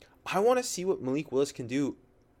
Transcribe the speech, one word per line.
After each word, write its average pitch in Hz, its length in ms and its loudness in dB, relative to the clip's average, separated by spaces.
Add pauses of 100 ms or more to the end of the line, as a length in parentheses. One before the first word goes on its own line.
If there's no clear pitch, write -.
(260)
I 185 140 -2
wanna 247 240 4
see 180 220 -6
what 185 160 0
Malik 135 300 -2
Willis 139 200 2
can 123 160 -10
do 131 280 -2 (460)